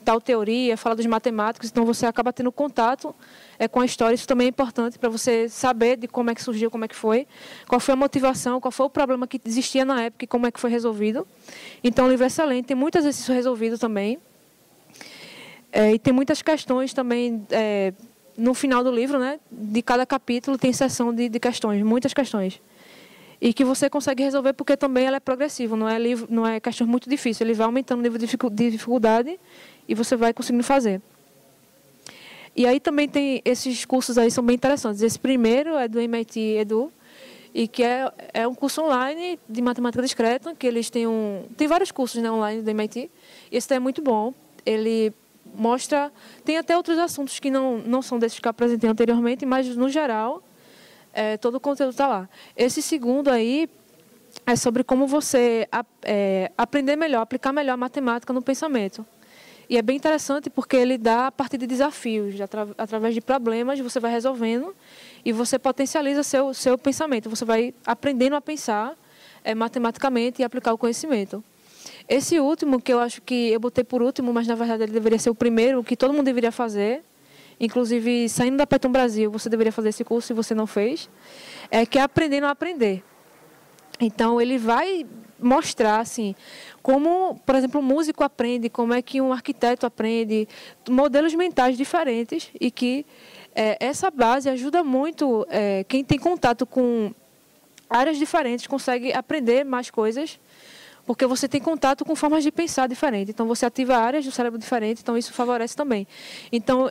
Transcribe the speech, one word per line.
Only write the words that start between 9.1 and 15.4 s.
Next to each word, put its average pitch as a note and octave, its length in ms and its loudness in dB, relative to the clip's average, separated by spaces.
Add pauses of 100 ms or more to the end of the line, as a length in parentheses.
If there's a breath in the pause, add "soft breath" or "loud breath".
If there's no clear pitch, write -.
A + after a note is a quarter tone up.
que B3 180 -8
existia B3+ 400 0
na C4 180 0
época A#3 220 -8
e A#3 40 -10
como A#3+ 180 0
é A#3+ 40 0
que - 100 -10
foi A#3+ 100 0
resolvido. A3+ 560 -2 (560 loud breath)
Então, B3 240 4
o C4 40 6
livro B3+ 140 4
é - 20 4
excelente, C4 400 0
tem C4+ 100 -2
muito D4+ 220 2
exercício D4 340 0
resolvido A#3 460 0
também. A3 400 -2 (1500 loud breath)